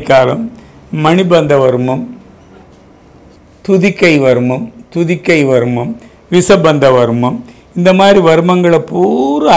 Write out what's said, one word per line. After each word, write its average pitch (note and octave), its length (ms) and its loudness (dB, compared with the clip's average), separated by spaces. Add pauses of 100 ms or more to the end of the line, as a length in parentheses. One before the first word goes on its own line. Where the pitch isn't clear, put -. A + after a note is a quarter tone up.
(100)
காலம், C3 320 2 (640)
மணிபந்த E3 580 0
வர்மம், B2+ 400 -2 (1600)
துதிக்கை F#3 480 0 (120)
வர்மம், B2 380 -2 (300)
துதிக்கை E3+ 460 -2 (120)
வர்மம், B2 400 -2 (420)
விசபந்த D#3+ 520 2 (120)
வர்மம், A#2+ 400 -2 (400)
இந்த F3 120 2 (100)
மாதிரி G3+ 280 4
வர்மங்களை E3+ 520 2 (100)
பூரா B3+ 680 0